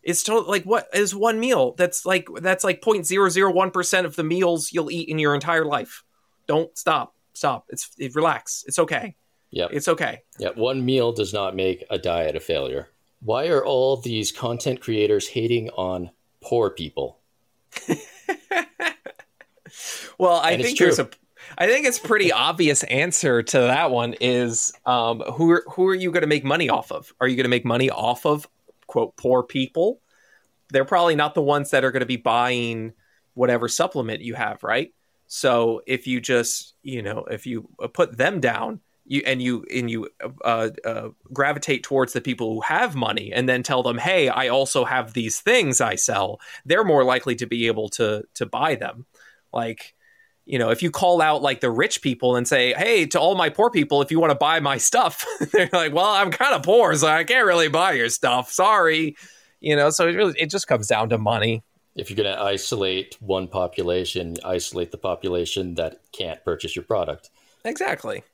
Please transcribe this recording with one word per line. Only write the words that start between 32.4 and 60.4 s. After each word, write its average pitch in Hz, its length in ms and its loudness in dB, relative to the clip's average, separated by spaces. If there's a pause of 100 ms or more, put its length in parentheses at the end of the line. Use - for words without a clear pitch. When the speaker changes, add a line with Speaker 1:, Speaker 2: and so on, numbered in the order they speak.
Speaker 1:
whatever 120 340 2
supplement 135 520 -2
you 117 140 -8
have, 107 280 -6
right? 113 300 -2 (360)
So 117 580 2
if 131 200 -4
you 127 140 -2
just, 117 600 -2
you 131 200 -8
know, 104 280 -6
if 110 160 -8
you, 117 220 -8 (120)
uh, 113 80 -6
put 117 300 -2
them 165 220 0
down, 117 400 -2 (260)
you, 139 180 -2
and 127 160 0
you, 123 240 -2 (100)
and 120 160 -2
you, 113 180 -8 (360)
uh, 113 260 0 (140)
uh, 110 240 -6 (240)
gravitate 139 520 -2
towards 131 280 0
the 123 80 -2
people 117 340 -4
who 110 80 -6
have 180 320 -2
money 110 380 -4
and 127 160 0
then 127 140 0
tell 127 200 -2
them, 120 160 -2
"Hey, 165 300 2
I 127 200 0
also 131 360 2
have 123 300 -4
these 113 260 -4
things 196 400 2
I 110 140 0
sell," 101 460 -2 (260)
they're 185 180 2
more 151 200 6
likely 127 320 0
to 120 100 -6
be 117 220 -2
able 107 220 -2
to, 107 340 -2 (100)
to 120 120 -6
buy 135 280 -2
them. 117 320 -10 (460)
Like, 113 420 -8 (520)
you 135 120 -4
know, 113 120 2
if 120 120 0
you 170 80 -2
call 175 320 2
out, 151 200 2
like, 135 180 -2
the 127 100 2
rich 127 320 -2
people 123 340 0
and 123 100 0
say, 123 260 2
"Hey, 190 340 2
to 147 140 0
all 175 140 4
my 175 160 0
poor 220 200 2
people, 147 300 2
if 139 120 0
you 165 80 2
wanna 156 160 4
buy 160 240 2
my 139 180 0
stuff," - 460 2 (140)
<laughs> - 140 -4
they're 202 200 4
like, 165 200 2
"Well, 175 140 2
I'm 202 240 4
kinda 240 300 2
poor, 180 340 6
so 156 140 4
I 156 160 4
can't 226 220 4
really 170 220 4
buy 170 240 4
your 120 180 2
stuff. 123 420 0
Sorry." 160 640 4 (440)
You 151 160 2
know, 147 140 6
so 165 180 2
it 170 60 0
really, 185 260 0